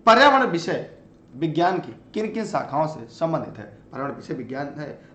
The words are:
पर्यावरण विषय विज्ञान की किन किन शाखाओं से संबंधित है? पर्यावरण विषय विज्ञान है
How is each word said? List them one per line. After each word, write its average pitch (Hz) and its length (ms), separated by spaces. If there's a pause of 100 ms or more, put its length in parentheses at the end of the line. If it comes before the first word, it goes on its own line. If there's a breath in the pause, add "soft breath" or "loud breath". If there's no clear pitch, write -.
पर्यावरण 262 400
विषय 165 440 (460)
विज्ञान 165 420
की - 140 (220)
किन 214 180
किन 226 120
शाखाओं 147 420
से 117 200
संबंधित 139 520
है? 107 60
पर्यावरण 131 500
विषय - 200
विज्ञान 131 440
है 143 220 (140)